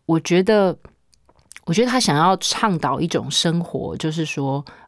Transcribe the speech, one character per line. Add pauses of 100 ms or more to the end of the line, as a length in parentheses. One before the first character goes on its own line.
我
觉
得， (840)
我
觉
得
他
想
要
倡
导
一
种
生
活，
就
是
说， (220)